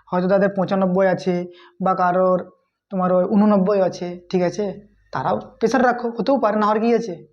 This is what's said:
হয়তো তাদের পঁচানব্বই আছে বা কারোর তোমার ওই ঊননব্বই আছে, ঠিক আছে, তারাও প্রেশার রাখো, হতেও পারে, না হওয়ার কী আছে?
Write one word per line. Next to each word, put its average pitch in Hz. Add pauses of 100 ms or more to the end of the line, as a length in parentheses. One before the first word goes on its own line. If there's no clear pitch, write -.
(120)
হয়তো 180
তাদের 196
পঁচানব্বই 190
আছে 180 (360)
বা 185
কারোর 180 (400)
তোমার 180
ওই 180
ঊননব্বই 202
আছে, 175 (120)
ঠিক 180
আছে, 180 (240)
তারাও 170
প্রেশার 240
রাখো, 233
হতেও 269
পারে, 214
না 214
হওয়ার 214
কী 233
আছে? 180